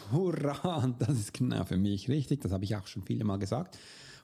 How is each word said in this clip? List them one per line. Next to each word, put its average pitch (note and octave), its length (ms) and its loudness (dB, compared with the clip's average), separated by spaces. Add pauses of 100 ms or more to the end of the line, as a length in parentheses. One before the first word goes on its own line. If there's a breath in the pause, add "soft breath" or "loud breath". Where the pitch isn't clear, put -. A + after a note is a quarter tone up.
<laughs> G#2 80 -8
Hurra! D#3 680 2
Und B2 200 2
das A#2 180 4
ist G2+ 140 -4
genau A#2 320 2
für F#2+ 100 0
mich G2 320 2
richtig. C#3 340 2
Das F2+ 120 0
habe F#2+ 100 0
ich G#2 140 0
auch F#2+ 100 -8
schon G2+ 160 -8
viele A2+ 220 0
Mal G2 140 2
gesagt. A2 380 -2 (460 loud breath)